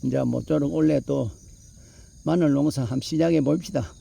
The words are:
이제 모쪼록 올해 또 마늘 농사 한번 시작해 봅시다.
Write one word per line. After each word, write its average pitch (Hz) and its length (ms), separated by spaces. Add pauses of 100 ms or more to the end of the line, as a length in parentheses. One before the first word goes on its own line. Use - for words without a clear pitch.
이제 135 200
모쪼록 139 500
올해 156 260
또 131 320 (920)
마늘 160 260
농사 139 300
한번 131 180
시작해 160 400
봅시다. 143 600